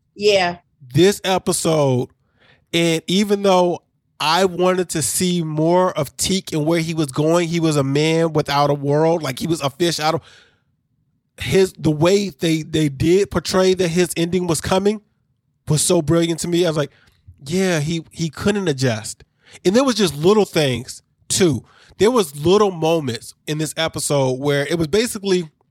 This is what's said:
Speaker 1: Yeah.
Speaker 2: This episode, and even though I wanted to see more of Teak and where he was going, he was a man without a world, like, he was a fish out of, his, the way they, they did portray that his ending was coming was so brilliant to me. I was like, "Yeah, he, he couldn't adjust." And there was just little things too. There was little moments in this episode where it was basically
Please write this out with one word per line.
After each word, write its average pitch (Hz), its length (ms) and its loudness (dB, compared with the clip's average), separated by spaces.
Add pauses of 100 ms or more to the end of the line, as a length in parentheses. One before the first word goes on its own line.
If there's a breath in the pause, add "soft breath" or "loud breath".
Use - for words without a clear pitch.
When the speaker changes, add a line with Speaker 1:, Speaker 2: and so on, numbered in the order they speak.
(160)
Speaker 1:
Yeah. 190 440 2 (340)
Speaker 2:
This 180 300 4
episode, 160 840 0 (600 soft breath)
and 165 360 0
even 202 340 0
though 180 420 2 (360)
I 165 260 2
wanted 180 440 0
to 165 120 -2
see 180 420 -2
more 160 540 0
of 147 200 -6
Teak - 360 -4
and 151 120 -2
where 170 140 2
he 165 140 -4
was 156 140 -2
going, 160 420 0
he 170 100 -2
was 160 180 0
a 139 60 2
man 156 500 0
without 143 360 0
a 143 60 0
world, 151 480 0
like, 135 160 -8
he - 80 -4
was 160 140 -2
a 139 100 -2
fish 170 280 -2
out 156 160 0
of, 147 60 -6 (1160 soft breath)
his, 185 380 0
the 156 140 0
way 185 380 2
they, 160 320 -2
they 156 280 -2
did 165 420 2
portray 185 420 0
that 185 160 0
his 170 260 0
ending 175 320 -2
was 156 140 -2
coming 202 400 0 (640)
was 151 140 0
so 180 200 2
brilliant 165 400 0
to 180 60 -6
me. 175 160 0
I 170 60 2
was 156 80 -4
like, 143 140 -4 (540 soft breath)
"Yeah, 175 340 0
he, 160 320 -4
he 160 180 -6
couldn't 202 380 -2
adjust." 127 560 -2 (420 loud breath)
And 185 100 2
there 262 80 0
was 254 120 0
just 185 180 0
little 185 320 2
things 131 560 -4 (280)
too. 151 340 0 (340 soft breath)
There 208 140 4
was 180 240 0 (100)
little 202 240 4
moments 160 640 -2 (140)
in 151 100 -4
this 151 200 -6
episode 147 560 0
where 143 340 -2
it 165 100 -2
was 165 100 -2
basically 190 600 -2 (220)